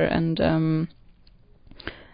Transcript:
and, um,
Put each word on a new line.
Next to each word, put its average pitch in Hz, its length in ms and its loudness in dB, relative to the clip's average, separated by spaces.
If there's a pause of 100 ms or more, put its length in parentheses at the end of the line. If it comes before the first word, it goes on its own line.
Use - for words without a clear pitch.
and, 165 340 0
um, 160 480 2 (1300)